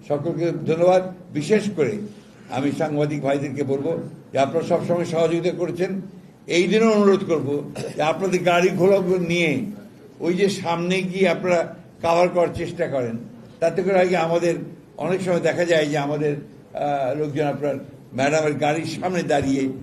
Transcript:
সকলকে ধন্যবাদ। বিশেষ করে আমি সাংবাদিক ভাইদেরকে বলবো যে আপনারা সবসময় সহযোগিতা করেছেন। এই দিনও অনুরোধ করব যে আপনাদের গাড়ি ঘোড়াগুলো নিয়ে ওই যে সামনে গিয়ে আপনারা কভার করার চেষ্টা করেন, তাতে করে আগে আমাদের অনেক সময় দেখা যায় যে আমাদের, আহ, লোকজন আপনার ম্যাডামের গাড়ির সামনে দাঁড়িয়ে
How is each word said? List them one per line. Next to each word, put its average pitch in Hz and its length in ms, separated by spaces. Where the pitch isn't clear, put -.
সকলকে 156 440
ধন্যবাদ। 175 600
বিশেষ 160 420
করে 131 160
আমি 135 220
সাংবাদিক 151 500
ভাইদেরকে 139 420
বলবো 139 340
যে 131 80
আপনারা 156 260
সবসময় 170 400
সহযোগিতা 165 520
করেছেন। 180 440
এই 175 200
দিনও 220 240
অনুরোধ 202 320
করব 143 480
যে 147 60
আপনাদের 170 420
গাড়ি 175 260
ঘোড়াগুলো 190 480
নিয়ে 170 480
ওই 165 140
যে 190 160
সামনে 175 520
গিয়ে 185 280
আপনারা 170 460
কভার 170 260
করার 175 240
চেষ্টা 170 340
করেন, 123 300
তাতে 165 240
করে 190 160
আগে 180 180
আমাদের 165 380
অনেক 180 240
সময় 175 180
দেখা 160 260
যায় 160 200
যে 147 120
আমাদের, 147 380
আহ, 143 440
লোকজন 147 280
আপনার 139 300
ম্যাডামের 147 400
গাড়ির 156 320
সামনে 175 380
দাঁড়িয়ে 135 460